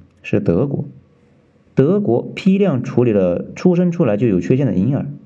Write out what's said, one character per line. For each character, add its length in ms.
是 160
德 260
国。 200
德 280
国 200
批 220
量 260
处 200
理 80
了 420
出 220
生 160
出 120
来 140
就 100
有 140
缺 160
陷 100
的 80
婴 200
儿， 120